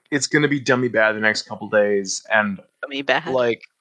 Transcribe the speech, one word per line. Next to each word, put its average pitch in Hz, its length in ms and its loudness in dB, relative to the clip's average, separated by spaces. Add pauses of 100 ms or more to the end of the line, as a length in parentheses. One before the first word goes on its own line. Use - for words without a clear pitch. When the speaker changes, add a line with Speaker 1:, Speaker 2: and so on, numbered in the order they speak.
(100)
Speaker 1:
"It's 143 160 -2
gonna 147 220 2
be 143 120 -2
dummy 123 280 2
bad 110 260 2
the 107 60 -6
next 107 220 0
couple 107 260 -12
days," 104 640 0
and 104 280 0 (220)
Speaker 2:
Dummy 139 200 -8
bad. 139 260 -2
Speaker 1:
like, 123 340 0 (180)